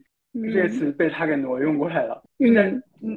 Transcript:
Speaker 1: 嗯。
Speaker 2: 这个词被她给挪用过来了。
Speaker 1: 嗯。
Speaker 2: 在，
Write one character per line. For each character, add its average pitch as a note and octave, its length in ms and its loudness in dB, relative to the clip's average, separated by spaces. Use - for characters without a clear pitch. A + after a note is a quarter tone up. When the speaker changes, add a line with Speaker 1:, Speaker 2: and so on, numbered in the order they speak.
Speaker 1:
嗯。 A3 180 -4
Speaker 2:
这 G3+ 80 2
个 - 80 2
词 G#3+ 240 -2
被 E3 160 0
她 D#3+ 160 -4
给 D#3 120 0
挪 C3 220 -2
用 D3 200 0
过 D3+ 100 -2
来 E3 140 -2
了。 - 200 -6
Speaker 1:
嗯。 A#3 160 6
Speaker 2:
在， G3+ 280 2